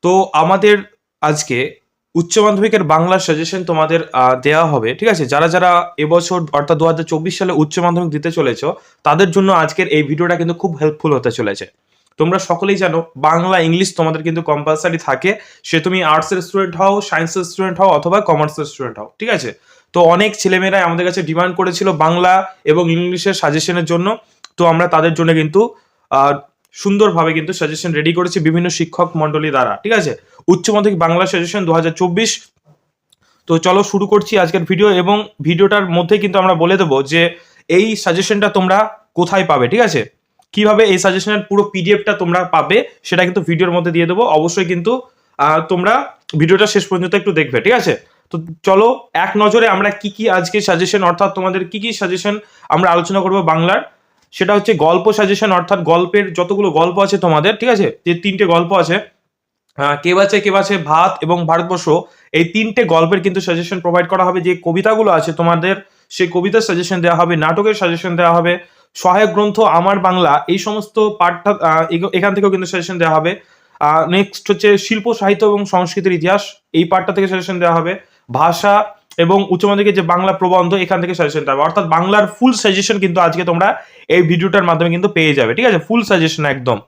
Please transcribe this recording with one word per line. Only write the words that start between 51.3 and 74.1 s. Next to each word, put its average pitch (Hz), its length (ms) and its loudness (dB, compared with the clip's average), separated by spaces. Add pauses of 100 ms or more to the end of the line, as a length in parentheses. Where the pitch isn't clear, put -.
তোমাদের 185 340 -4
কি 208 120 -10
কি 226 120 -6
সাজেশন 196 460 -4 (300)
আমরা 175 220 2
আলোচনা 175 300 0
করবো 190 220 0
বাংলার। 165 380 2 (500)
সেটা 190 240 0
হচ্ছে 208 200 2
গল্প 175 380 2
সাজেশন, 202 400 0
অর্থাৎ 180 300 0
গল্পের 175 500 0
যতগুলো 190 380 -2
গল্প 170 280 0
আছে 196 200 0
তোমাদের, 175 380 2
ঠিক 233 120 -4
আছে? 196 380 0
যে 170 80 0
তিনটে 190 300 -2
গল্প 170 280 2
আছে, 170 240 0 (800)
আহ, 143 260 0
কে 175 120 0
বাঁচে 196 260 2
কে 202 100 -2
বাঁচে, 196 260 0
ভাত 165 460 0
এবং 170 240 -2
ভারতবর্ষ, 170 420 -2 (440)
এই 160 120 2
তিনটে 220 400 -2
গল্পের 165 360 2
কিন্তু 185 200 -2
সাজেশন 175 400 -4
প্রোভাইড 175 260 0
করা 185 180 0
হবে। 185 160 0
যে 175 220 -2
কবিতাগুলো 202 480 0
আছে 165 220 0
তোমাদের 170 440 0 (340)
সেই 180 200 -2
কবিতার 185 300 0
সাজেশন 180 400 -2
দেওয়া 170 160 2
হবে, 170 200 0
নাটকের 170 380 0
সাজেশন 170 420 -4
দেওয়া 170 160 4
হবে, 170 260 0 (360)
সহায়ক 196 360 2
গ্রন্থ 208 300 -2
আমার 185 380 2
বাংলা, 180 500 2
এই 180 100 0
সমস্ত 214 500 -2 (100)
পাঠটা, 175 320 0
আহ, 160 440 0
এগ-, 180 180 -2
এখান 190 220 0
থেকেও 202 160 2
কিন্তু 185 160 -4
সাজেশন 175 320 -6
দেওয়া 160 160 2
হবে। 170 260 -2 (400)
আহ, 160 300 2